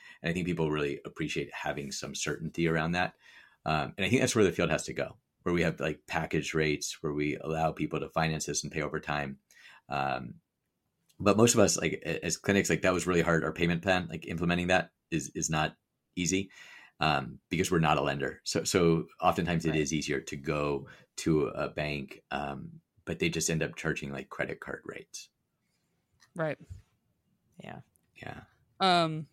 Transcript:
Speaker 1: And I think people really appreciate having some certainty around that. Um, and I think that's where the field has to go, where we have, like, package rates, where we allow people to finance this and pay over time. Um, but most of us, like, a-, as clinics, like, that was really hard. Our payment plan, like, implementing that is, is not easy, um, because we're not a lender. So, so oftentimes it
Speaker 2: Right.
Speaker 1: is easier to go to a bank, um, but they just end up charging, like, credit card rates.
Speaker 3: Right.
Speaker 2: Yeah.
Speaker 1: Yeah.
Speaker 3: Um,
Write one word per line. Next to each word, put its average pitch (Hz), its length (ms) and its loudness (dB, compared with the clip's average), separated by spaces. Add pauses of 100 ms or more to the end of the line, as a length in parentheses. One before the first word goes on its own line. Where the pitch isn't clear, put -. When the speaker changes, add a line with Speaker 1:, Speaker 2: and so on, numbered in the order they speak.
(220)
Speaker 1:
And 82 80 0
I - 20 0
think 90 140 -2
people 82 240 0
really 73 340 -2
appreciate 76 480 -6
having 71 380 -6
some 71 240 -8
certainty 80 540 -2
around 80 240 0
that. 90 220 -2 (520)
Um, 76 300 0
and 95 100 0
I - 20 -2
think 120 120 4
that's 123 160 0
where 107 80 8
the 85 80 4
field 85 180 0
has 78 140 0
to - 80 -8
go, - 240 -4 (260)
where 87 100 0
we 85 100 4
have, 80 180 0
like, 76 260 -4
package 80 480 -2
rates, 76 480 0
where 76 100 -2
we 73 260 -2
allow 80 340 0
people 78 260 -4
to 71 120 -6
finance 80 360 0
this 73 160 -4
and 76 80 -10
pay 78 120 -4
over 73 180 -4
time. 71 380 -4 (500)
Um, 65 460 -4 (840)
but 98 180 4
most 113 180 8
of 113 60 6
us, 82 160 6
like, - 300 -2
a-, - 180 -4
as 85 120 -2
clinics, 98 340 2
like, 80 120 2
that 92 120 4
was 85 140 0
really 85 140 4
hard. 82 200 4
Our 78 100 -2
payment 87 300 0
plan, 92 260 2
like, 82 200 -10
implementing 87 400 0
that 90 220 2 (200)
is, 73 240 -2
is 80 160 -4
not 78 240 0 (400)
easy, 92 360 0 (500)
um, 73 480 0
because 90 200 0
we're 85 120 4
not 78 180 4
a 67 40 2
lender. 69 420 -2
So, - 180 -2
so 82 440 4 (140)
oftentimes 85 440 0
it 80 60 0
Speaker 2:
Right. 78 100 2
Speaker 1:
is 73 120 -2
easier 73 280 -2
to - 160 -10
go 73 500 -2 (300)
to 76 300 2
a 73 220 -4
bank, 73 640 -6
um, 69 400 -6 (340)
but 85 140 -6
they 87 100 0
just 80 220 0
end 80 140 0
up - 100 -6
charging, 73 380 -4
like, 67 160 -10
credit - 320 -6
card - 240 -10
rates. - 460 -14 (1040)
Speaker 3:
Right. 160 220 -4 (1040)
Speaker 2:
Yeah. - 160 -14 (420)
Speaker 1:
Yeah. - 180 -12 (380)
Speaker 3:
Um, 165 540 2